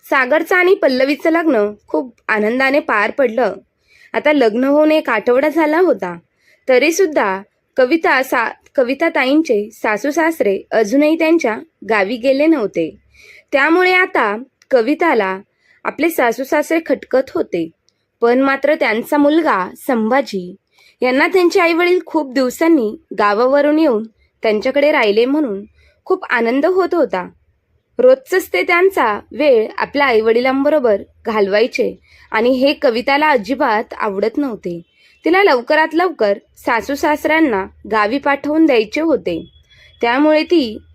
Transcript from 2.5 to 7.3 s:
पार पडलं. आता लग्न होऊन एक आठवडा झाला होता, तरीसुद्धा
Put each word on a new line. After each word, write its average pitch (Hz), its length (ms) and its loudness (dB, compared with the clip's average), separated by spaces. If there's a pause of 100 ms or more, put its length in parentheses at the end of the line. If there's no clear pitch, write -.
पार 226 320 -2
पडलं. 233 420 -2 (600)
आता 262 200 0
लग्न 240 300 2
होऊन 294 280 2
एक 311 180 0
आठवडा 247 400 0
झाला 311 300 0
होता, 190 380 0 (520)
तरीसुद्धा 269 720 0 (360)